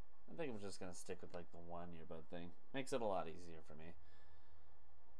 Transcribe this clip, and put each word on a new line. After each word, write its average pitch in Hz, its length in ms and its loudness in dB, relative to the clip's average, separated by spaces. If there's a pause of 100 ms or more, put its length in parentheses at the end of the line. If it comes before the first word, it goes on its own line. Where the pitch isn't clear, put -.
(320)
I - 40 0
think 156 160 2
I'm 104 80 0
just 98 180 0
gonna 90 160 0
stick 90 280 0
with, - 120 -2
like, 87 160 0
the 85 80 0
one 87 300 0
earbud 82 420 0
thing. 87 200 0 (220)
Makes 135 200 2
it 127 80 2
a 117 40 2
lot 92 220 2
easier 82 400 0
for 78 80 0
me. 80 200 0 (1300)